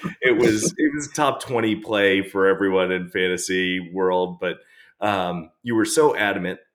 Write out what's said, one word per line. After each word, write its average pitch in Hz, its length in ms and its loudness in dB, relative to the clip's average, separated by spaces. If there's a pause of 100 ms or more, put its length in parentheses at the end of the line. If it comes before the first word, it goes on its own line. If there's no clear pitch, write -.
(220)
it 127 160 2
was, 117 380 2
it 151 200 0
was 143 180 -8
top 143 280 0
twenty 113 340 -2
play 101 480 2
for 98 240 0
everyone 95 440 2
in 90 180 -4
fantasy 92 840 -2
world, 90 460 -2
but, 87 180 -4 (420)
um, 90 500 -4 (140)
you 120 120 -4
were 110 100 2
so 147 300 2
adamant 92 440 -2 (160)